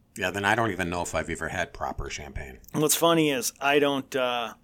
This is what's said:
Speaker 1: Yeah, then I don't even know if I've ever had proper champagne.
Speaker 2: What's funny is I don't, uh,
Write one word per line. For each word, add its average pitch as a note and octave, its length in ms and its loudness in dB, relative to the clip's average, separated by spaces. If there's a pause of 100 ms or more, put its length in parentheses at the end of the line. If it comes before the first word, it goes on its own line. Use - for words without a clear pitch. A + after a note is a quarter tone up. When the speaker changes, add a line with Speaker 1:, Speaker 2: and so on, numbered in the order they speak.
(180)
Speaker 1:
Yeah, F#2 140 0
then G2+ 140 0
I G#2 100 6
don't A#2 160 2
even F2 180 -2
know F2 120 -2
if E2 120 -8
I've D#2+ 160 -2
ever D#2 200 -4
had F2 240 -6
proper C#2+ 360 -8
champagne. C#2 500 -12 (120)
Speaker 2:
What's D3 240 2
funny E3 360 4
is B2 280 -2
I C#3+ 200 4
don't, C#3 360 0
uh, B2 380 -2 (100)